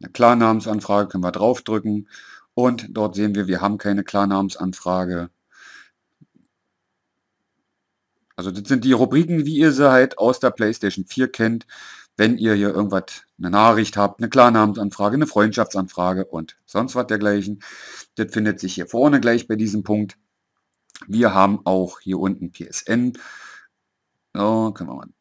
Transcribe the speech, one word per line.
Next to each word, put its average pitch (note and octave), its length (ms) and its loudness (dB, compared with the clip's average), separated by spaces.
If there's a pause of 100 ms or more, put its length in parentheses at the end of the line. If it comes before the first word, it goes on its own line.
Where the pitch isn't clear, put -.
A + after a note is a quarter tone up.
eine - 100 -16
Klarnamensanfrage A2 960 2
können F#2 160 -6
wir F2+ 80 -2
draufdrücken. G#2+ 760 -2 (440)
Und A#2+ 360 0
dort G#2 260 -4
sehen G#2 200 0
wir, G2 120 -2
wir F2+ 140 -2
haben G2+ 160 0
keine G2+ 260 -2
Klarnamensanfrage. F#2 1300 -4 (3000)
Also F#2 160 -8
das G2+ 160 -10
sind B2+ 160 -2
die C3 100 4
Rubriken, D3 520 2
wie D3+ 120 -4
ihr D#3 140 4
sie C#3 180 4
halt B2+ 280 4
aus A#2+ 220 2
der B2+ 120 2
PlayStation G#2 540 -4
vier B2+ 260 -2
kennt. A2+ 360 -4 (500)
Wenn A2+ 200 4
ihr A2 180 2
hier G2+ 140 2
irgendwas, F#2+ 540 -4 (140)
eine F2 140 -6
Nachricht G#2+ 460 4
habt, G2+ 220 0
eine A2+ 100 -4
Klarnamensanfrage, G#2+ 840 4
eine D3+ 120 0
Freundschaftsanfrage F#2+ 960 0
und D#2+ 400 -12
sonst B2 300 -6
was B2 120 -2
dergleichen. G#2 560 -2 (520)
Das A2 160 -4
findet G#2+ 280 -2
sich F#2+ 140 -8
hier F2 140 -8
vorne C#3 340 2
gleich A#2 260 0
bei A2 80 -2
diesem G#2+ 280 -2
Punkt. G#2+ 340 -4 (880)
Wir A2 260 2
haben G2 320 2
auch F#2 340 -2
hier F#2 200 -6
unten F#2 320 -4
P - 160 -18
S - 140 -12
N. A#2+ 320 -2 (1200)
So, A2 380 0
können F2 180 -12
wir B1+ 60 -14
mal A#1+ 120 -18 (140)